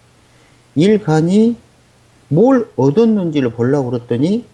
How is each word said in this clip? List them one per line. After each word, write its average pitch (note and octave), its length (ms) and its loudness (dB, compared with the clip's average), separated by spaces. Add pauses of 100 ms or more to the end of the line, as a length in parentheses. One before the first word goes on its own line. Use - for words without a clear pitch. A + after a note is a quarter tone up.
(760)
일간이 G3 840 0 (720)
뭘 A#3 460 2
얻었는지를 D3+ 760 0
보려고 B2 400 -2
그랬더니 C#3 640 -4